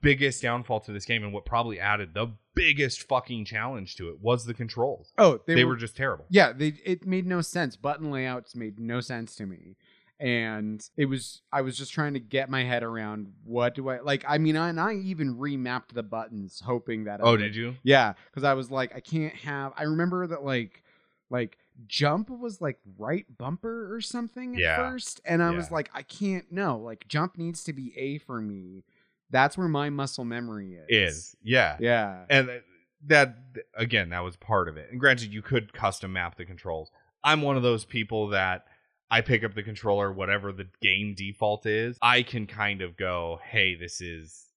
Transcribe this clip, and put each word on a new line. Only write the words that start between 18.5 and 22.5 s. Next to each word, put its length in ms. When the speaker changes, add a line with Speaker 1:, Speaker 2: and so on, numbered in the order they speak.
Speaker 2:
was 160
like, 240
"I 60
can't 340
have," 420
I 60
remember 460
that, 160
like, 400
like, 300
jump 420
was, 300